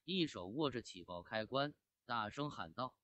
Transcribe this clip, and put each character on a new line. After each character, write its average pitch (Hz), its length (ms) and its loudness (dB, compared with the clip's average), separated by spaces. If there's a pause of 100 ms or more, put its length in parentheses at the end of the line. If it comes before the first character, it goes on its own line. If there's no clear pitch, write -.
一 175 220 4
手 98 200 -4
握 135 240 2
着 117 120 -2
起 90 220 -10
爆 87 180 -6
开 110 220 0
关， 139 300 2 (300)
大 117 240 0
声 143 220 -2
喊 87 220 -6
道 127 320 -4